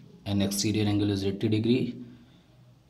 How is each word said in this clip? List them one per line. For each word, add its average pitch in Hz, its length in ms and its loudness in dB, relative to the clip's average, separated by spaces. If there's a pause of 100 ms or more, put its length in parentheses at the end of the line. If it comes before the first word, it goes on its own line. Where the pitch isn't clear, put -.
(260)
and 101 160 2
exterior 104 420 0
angle 104 260 2
is 98 140 -2
eighty 98 240 -2
degree 107 480 2 (920)